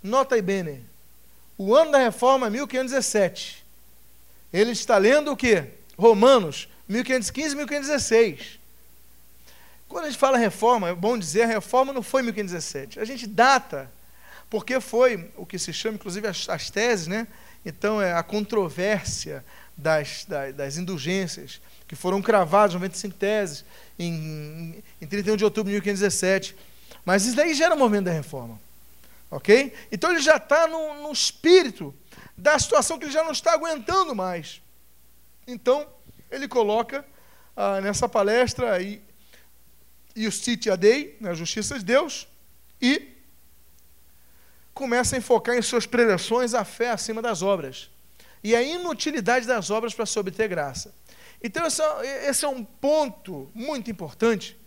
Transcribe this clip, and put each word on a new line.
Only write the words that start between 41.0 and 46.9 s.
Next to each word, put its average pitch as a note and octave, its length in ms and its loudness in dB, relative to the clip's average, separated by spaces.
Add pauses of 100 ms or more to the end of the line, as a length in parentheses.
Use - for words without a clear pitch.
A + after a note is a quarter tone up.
né, G3+ 120 -6
a - 20 -4
justiça G3+ 440 -6
de G#3 60 -8
Deus, C4 420 0 (560)
e B3+ 320 0 (1600)
começa B3 420 -2
a B3+ 40 0
enfocar A#3 380 2
em A#3 40 0
suas A#3 240 -2
preleções A#3 680 2
a A#3 100 0
fé A#3 280 -4